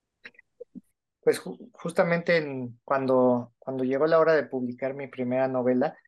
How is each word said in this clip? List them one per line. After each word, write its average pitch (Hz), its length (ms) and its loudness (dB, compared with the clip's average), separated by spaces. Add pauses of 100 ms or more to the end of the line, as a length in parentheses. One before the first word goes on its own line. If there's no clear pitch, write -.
(1200)
Pues 151 160 2
ju-, - 340 -14
justamente 170 680 0
en, 131 440 -8
cuando, 127 760 2
cuando 131 260 -6
llegó 135 220 0
la 165 120 4
hora 160 160 4
de 147 100 2
publicar 127 500 -6
mi 139 120 -12
primera 127 420 -2
novela, 127 460 0 (140)